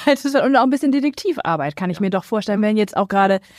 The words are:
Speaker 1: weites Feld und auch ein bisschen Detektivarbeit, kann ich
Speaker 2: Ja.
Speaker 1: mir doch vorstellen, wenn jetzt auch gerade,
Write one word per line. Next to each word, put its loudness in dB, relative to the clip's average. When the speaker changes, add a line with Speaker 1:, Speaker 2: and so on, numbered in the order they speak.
Speaker 1:
weites 0
Feld 2
und 2
auch 6
ein 2
bisschen 0
Detektivarbeit, -2
kann -4
ich -6
Speaker 2:
Ja. -2
Speaker 1:
mir 0
doch -2
vorstellen, -2
wenn 2
jetzt 0
auch 0
gerade, 2